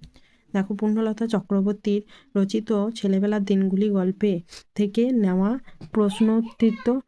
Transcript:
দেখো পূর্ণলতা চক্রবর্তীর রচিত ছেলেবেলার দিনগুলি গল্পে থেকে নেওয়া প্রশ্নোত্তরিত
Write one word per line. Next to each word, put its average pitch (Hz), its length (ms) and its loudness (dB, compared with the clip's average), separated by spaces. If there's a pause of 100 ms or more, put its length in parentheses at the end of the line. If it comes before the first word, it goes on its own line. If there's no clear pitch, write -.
(520)
দেখো 196 220 -2
পূর্ণলতা 214 520 -2
চক্রবর্তীর 202 760 0 (340)
রচিত 214 360 0 (240)
ছেলেবেলার 202 480 0
দিনগুলি 196 460 2
গল্পে 190 500 0 (340)
থেকে 208 360 0
নেওয়া 202 480 2 (340)
প্রশ্নোত্তরিত 226 1160 0